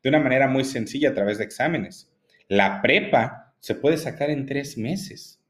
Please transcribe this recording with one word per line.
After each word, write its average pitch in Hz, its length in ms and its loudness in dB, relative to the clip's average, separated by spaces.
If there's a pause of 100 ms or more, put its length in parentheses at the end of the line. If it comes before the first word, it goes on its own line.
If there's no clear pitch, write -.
de 135 60 0
una 151 100 4
manera 135 280 4
muy 131 160 0
sencilla 135 460 -2
a - 40 0
través 104 260 0
de 107 60 -2
exámenes. 131 680 -4 (340)
La 98 340 2
prepa 135 760 2
se - 160 -6
puede 156 220 2
sacar 143 320 -4
en 143 160 -4
tres 139 320 -6
meses. - 720 -10